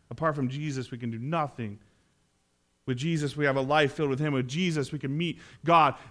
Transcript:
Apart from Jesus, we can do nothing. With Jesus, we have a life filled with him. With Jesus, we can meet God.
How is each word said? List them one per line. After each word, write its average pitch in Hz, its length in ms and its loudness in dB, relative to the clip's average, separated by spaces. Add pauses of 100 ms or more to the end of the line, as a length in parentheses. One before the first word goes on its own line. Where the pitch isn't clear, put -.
Apart 156 260 -2
from 139 140 -2
Jesus, 135 420 -6
we 123 80 -10
can 120 120 -6
do 113 100 -8
nothing. 131 580 -4 (1040)
With 131 120 -2
Jesus, 147 400 -2
we 147 80 0
have 135 120 4
a 135 40 2
life 143 320 4
filled 151 180 -2
with 131 80 0
him. 151 140 0
With 127 160 0
Jesus, 156 420 0
we 151 80 -8
can 135 180 -4
meet 165 220 -2 (260)
God. 156 300 6 (160)